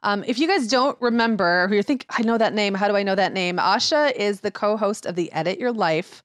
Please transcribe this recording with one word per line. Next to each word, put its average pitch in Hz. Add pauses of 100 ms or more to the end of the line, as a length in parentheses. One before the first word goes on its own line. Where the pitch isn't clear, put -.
Um, 202
if 240
you 320
guys 339
don't 254
remember, 220
or 196
you 202
think, 269
"I -
know 226
that 220
name. 202
How 196
do 208
I 202
know 190
that 190
name?" 180
Asha 240
is 202
the 208
co-host 214
of 175
the 175
Edit 160
Your 247
Life 175